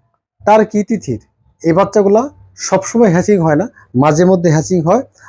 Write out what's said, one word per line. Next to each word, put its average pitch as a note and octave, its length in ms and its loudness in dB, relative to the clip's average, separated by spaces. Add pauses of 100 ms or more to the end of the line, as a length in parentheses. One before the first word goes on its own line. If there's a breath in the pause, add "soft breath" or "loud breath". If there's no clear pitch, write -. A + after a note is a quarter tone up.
(460)
টার্কি, G#3+ 380 2
তিথির C3+ 360 -6 (420)
এই E3 100 0
বাচ্চাগুলা G3 500 0 (340)
সবসময় G3+ 540 -2
হ্যাচিং F3+ 280 0
হয় D#3+ 180 0
না, G3 120 -2 (280 soft breath)
মাঝে D3+ 280 2
মধ্যে F3+ 260 2
হ্যাচিং D#3 320 0
হয়। G3 200 0 (260 loud breath)